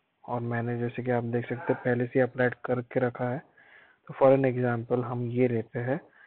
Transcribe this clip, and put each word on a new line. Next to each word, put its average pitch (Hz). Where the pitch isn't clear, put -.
और 123
मैंने, 120
जैसे 120
कि 123
आप 120
देख 120
सकते 123
हैं, -
पहले 123
से 131
अप्लाई 123
करके 123
रखा 123
है। 127
तो 147
for 135
an 135
example 120
हम 120
ये 123
लेते 117
हैं। 127